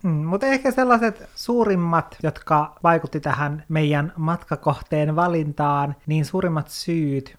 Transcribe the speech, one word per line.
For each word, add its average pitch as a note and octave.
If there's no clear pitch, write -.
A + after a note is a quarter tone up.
Mm, F#3
mutta E3
ehkä C4+
sellaiset A#3
suurimmat, F#3
jotka D3+
vaikutti E3
tähän D3
meidän D3+
matkakohteen D#3
valintaan, D3
niin D3+
suurimmat E3+
syyt D3